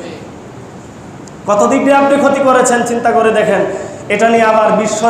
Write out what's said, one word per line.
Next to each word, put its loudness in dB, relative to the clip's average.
কত 2
দিক 2
দিয়ে 4
আপনি 4
ক্ষতি 2
করেছেন 4
চিন্তা 0
করে 2
দেখেন। 0
এটা 2
নিয়ে 2
আবার 4
বিশ্ব -4